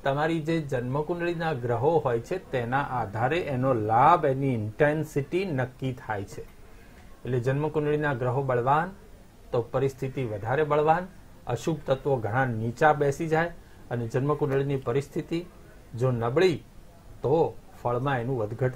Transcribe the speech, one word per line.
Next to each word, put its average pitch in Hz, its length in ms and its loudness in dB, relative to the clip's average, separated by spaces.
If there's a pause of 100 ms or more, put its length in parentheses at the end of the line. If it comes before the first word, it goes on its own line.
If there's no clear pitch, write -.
તમારી 151 380 0
જે 165 200 0
જન્મકુંડળીના 156 920 -2
ગ્રહો 123 460 2
હોય 120 220 2
છે 185 300 -8
તેના 127 320 0
આધારે 123 560 -2
એનો 135 360 0
લાભ, 123 520 6
એની 135 280 2
intensity 147 920 0
નક્કી 131 480 -4
થાય 104 320 -6
છે. - 180 -12 (840)
એટલે 123 160 0
જન્મકુંડળીના 147 760 0
ગ્રહો 123 280 0
બળવાન 135 480 2 (600)
તો 123 100 2
પરિસ્થિતિ 131 640 -2
વધારે 113 400 -2
બળવાન, 151 420 2 (400)
અશુભ 151 400 -2
તત્વો 135 300 0
ઘણા 117 280 0
નીચા 120 480 2
બેસી 147 360 0
જાય 165 240 2 (380)
અને 120 180 -2
જન્મકુંડળીની 139 680 0
પરિસ્થિતિ 143 720 -4 (520)
જો 127 120 2
નબળી 127 460 2 (680)
તો 139 340 2 (260)
ફળમાં 123 380 0
એનું 123 180 -2
વધઘટ 117 380 -2